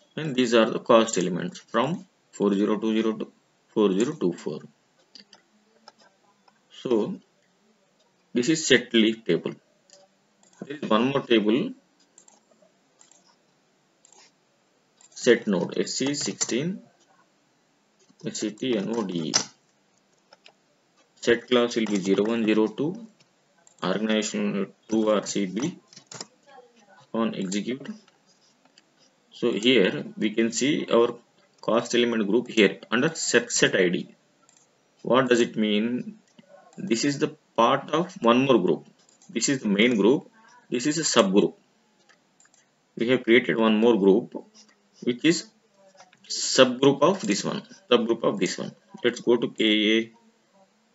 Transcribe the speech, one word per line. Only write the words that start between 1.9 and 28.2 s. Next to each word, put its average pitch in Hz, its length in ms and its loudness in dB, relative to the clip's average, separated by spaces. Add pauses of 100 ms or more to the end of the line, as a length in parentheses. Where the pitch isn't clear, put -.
four 101 220 0
zero 104 260 0
two 110 140 -2
zero 110 240 0
to - 140 -12 (360)
four 104 240 2
zero 117 220 0
two 92 180 -2
four. 73 280 -10 (2000)
So 123 440 -2 (1160)
this 123 140 0
is 160 180 0
set - 280 2
leaf 113 320 2
table. - 260 0 (1120)
There 143 160 -14
is - 120 -10
one 113 200 2
more 139 120 0
table, 113 520 2 (3250)
set - 360 2
node 95 320 -2
S - 180 -4
C 139 180 -2
sixteen, - 680 -4 (1400)
S - 140 -10
C 107 120 -4
T 123 260 -4
N 104 180 -4
O 113 80 -2
D 90 100 -6 (140)
E. - 60 -6 (1900)
Set 117 300 0
class 120 260 2
will 113 100 0
be 104 120 -2
zero 95 260 2
one 113 220 -2
zero 107 220 2
two, 175 400 -8 (760)
organization 104 880 -2 (160)
two 110 220 0
R 101 160 2
C 101 220 -4
B. 123 300 -6 (1300)
On 113 220 -2
execute. 104 560 -6 (1400)